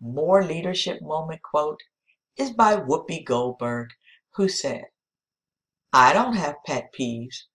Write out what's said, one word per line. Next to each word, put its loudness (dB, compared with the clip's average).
More 2
Leadership -4
Moment -8
quote -2
is -4
by 4
Whoopi -2
Goldberg, -4
who 2
said, -6
"I 8
don't 2
have -4
pet -6
peeves. -6